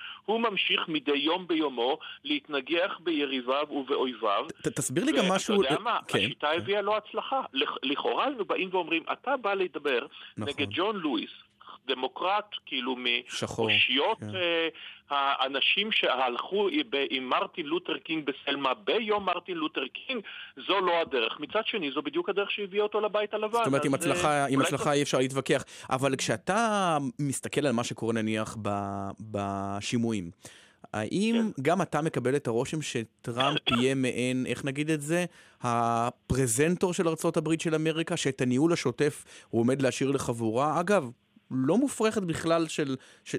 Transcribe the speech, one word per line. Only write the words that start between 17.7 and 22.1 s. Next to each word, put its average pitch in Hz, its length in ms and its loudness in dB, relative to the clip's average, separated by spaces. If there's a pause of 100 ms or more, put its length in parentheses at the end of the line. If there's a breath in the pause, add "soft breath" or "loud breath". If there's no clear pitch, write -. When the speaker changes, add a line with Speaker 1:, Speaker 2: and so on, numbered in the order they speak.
Speaker 1:
קינג 160 320 -6
בסלמה 139 440 -2
ביום 202 520 0
מרטין 175 320 -4
לותר 151 300 -4
קינג, 240 360 -8 (440 loud breath)
זו 185 140 2
לא 170 200 2
הדרך." 123 380 -2
מצד 147 260 -2
שני, 156 260 -2
זו 147 100 -2
בדיוק 160 280 -2